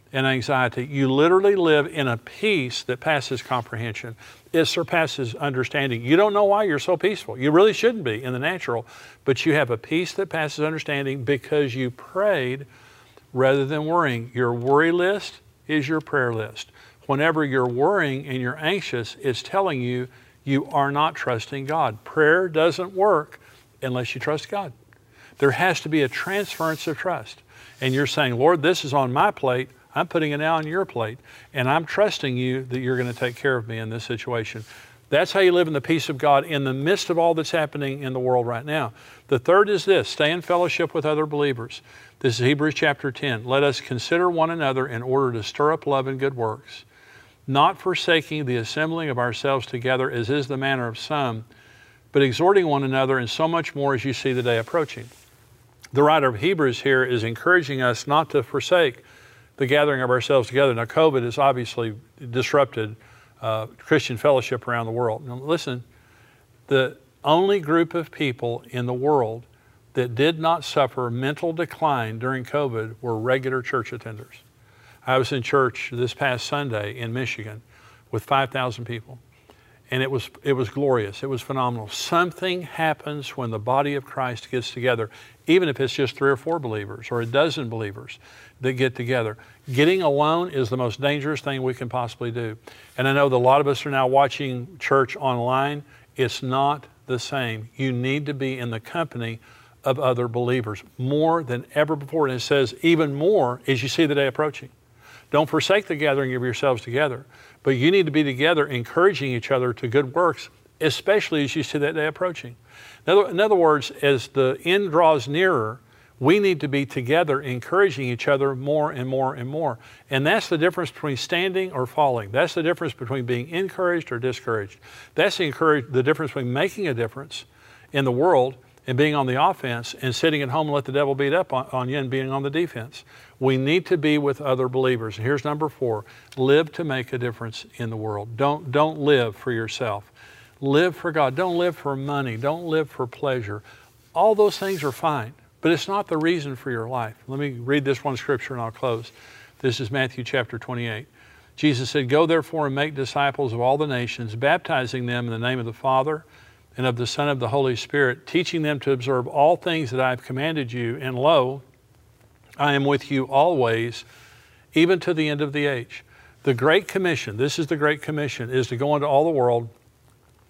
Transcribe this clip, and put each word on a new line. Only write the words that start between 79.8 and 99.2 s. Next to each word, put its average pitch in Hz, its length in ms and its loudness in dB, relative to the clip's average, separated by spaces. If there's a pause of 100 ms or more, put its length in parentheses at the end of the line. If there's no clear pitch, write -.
and 131 120 0
it 131 80 -2
was, 135 180 -4 (140)
it 143 100 0
was 127 160 0
glorious. 123 540 0
It 143 60 -6
was 131 120 -4
phenomenal. 123 480 -4
Something 180 760 -2
happens 147 720 -4
when 120 140 -4
the 110 80 -4
body 135 360 0
of 135 100 -6
Christ 123 460 -6
gets 123 200 -4
together, 117 400 0 (360)
even 175 220 4
if 131 120 -2
it's 135 140 -2
just 135 200 0
three 139 160 2
or 139 60 2
four 165 220 -4
believers 107 520 -8
or 120 120 -2
a 117 40 -4
dozen 139 420 0
believers 113 500 -10 (420)
that 131 140 -2
get 127 200 0
together. 117 440 -2 (340)
Getting 165 300 4
alone 156 480 2
is 135 180 -2
the 127 80 -2
most 123 240 -2
dangerous 143 400 -2
thing 135 220 -6
we 127 120 -2
can 123 140 -10
possibly 120 420 -6
do. 113 280 -8 (400)
And 135 100 2
I 135 60 2
know 143 140 4
that 127 80 2
a - 20 4
lot 127 220 6
of 143 60 2
us 143 200 -2
are 147 40 -6
now 135 160 2
watching 135 720 0
church 135 380 2
online. 135 680 -2 (320)
It's 127 260 -2
not 135 440 0 (200)
the 127 120 -4
same. 117 580 -6
You 131 160 -2
need 131 340 -2
to 147 80 -6
be 131 240 -4
in 120 120 -6
the 113 100 -6
company 117 580 -8 (460)